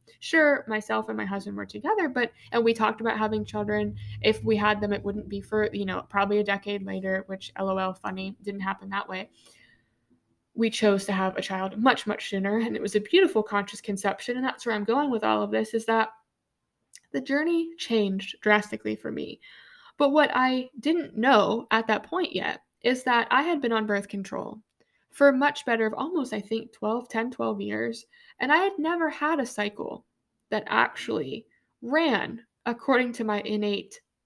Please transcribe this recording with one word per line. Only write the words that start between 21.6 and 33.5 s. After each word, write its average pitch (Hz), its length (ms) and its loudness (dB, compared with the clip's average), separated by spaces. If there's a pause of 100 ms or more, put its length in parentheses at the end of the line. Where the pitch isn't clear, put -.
at 226 160 2
that 214 160 0
point - 320 -4
yet - 240 -4 (220)
is 254 220 0
that 240 280 2
I 269 120 4
had 320 180 0
been 233 100 0
on 220 160 0
birth 202 220 -2
control 196 500 -8 (520)
for 285 200 8
much 285 320 2
better 226 220 2
of 214 80 -2
almost, 294 400 -4
I 208 80 -2
think, 220 300 -6
twelve, 233 360 -4
ten, 233 220 -2
twelve 226 320 -4
years. 226 460 -4 (320)
And 262 120 0
I 311 60 6
had 392 220 0
never 320 320 0
had 311 280 0
a 247 60 0
cycle - 640 -6 (420)
that 214 160 -2
actually - 800 0 (380)
ran 247 600 0 (220)
according 247 480 2
to 240 100 -6
my 208 180 -2
innate 208 600 -4 (240)